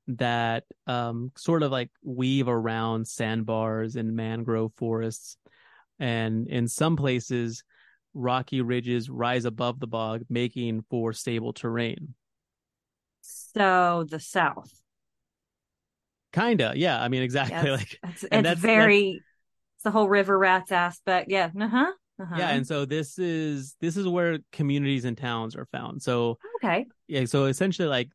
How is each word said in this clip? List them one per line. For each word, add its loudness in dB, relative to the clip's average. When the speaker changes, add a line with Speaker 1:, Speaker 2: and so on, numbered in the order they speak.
Speaker 1:
that, 0
um, -4
sort 2
of, 2
like, -4
weave 0
around 0
sandbars -2
and -4
mangrove -2
forests. -4
And 0
in 0
some 2
places, -2
rocky -2
ridges 0
rise 0
above -2
the -6
bog, -4
making -2
for -2
stable -4
terrain. -4
Speaker 2:
So 2
the -8
south. 0
Speaker 1:
Kinda, 2
yeah. 2
I -2
mean, 0
exactly. 0
Speaker 2:
Yes. 0
Speaker 1:
Like, -8
Speaker 2:
It's, -12
Speaker 1:
and 4
Speaker 2:
it's -
Speaker 1:
that's, 2
Speaker 2:
very, 6
Speaker 1:
that's -12
Speaker 2:
it's -20
the 2
whole 4
river 4
rats 4
aspect. 0
Yeah. 2
Uh-huh. 2
Uh-huh. -6
Speaker 1:
Yeah, 0
and 0
so -2
this -4
is, -4
this -2
is 0
where 0
communities 0
and -2
towns -4
are -12
found. -10
So 0
Speaker 2:
Okay. 0
Speaker 1:
yeah, 0
so 2
essentially, 0
like, 0